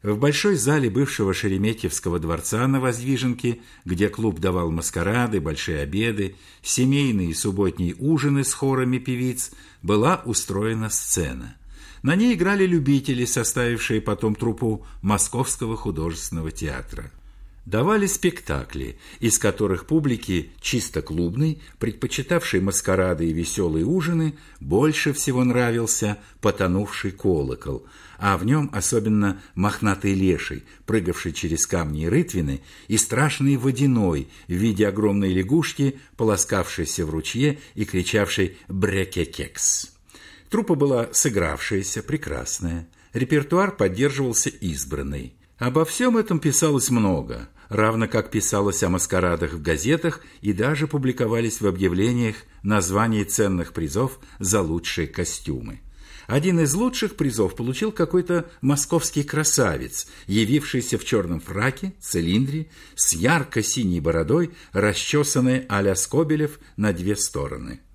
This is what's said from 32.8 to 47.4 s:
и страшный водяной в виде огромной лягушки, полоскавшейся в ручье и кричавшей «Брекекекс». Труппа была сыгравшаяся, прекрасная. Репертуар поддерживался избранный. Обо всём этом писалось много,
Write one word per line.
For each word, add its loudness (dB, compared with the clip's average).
и 0
страшный 2
водяной 2
в -6
виде 4
огромной 2
лягушки, 0
полоскавшейся 0
в -4
ручье -2
и -2
кричавшей 0
«Брекекекс». -2
Труппа 2
была 2
сыгравшаяся, -2
прекрасная. -6
Репертуар 0
поддерживался 0
избранный. -6
Обо 2
всём 2
этом 0
писалось 2
много, 0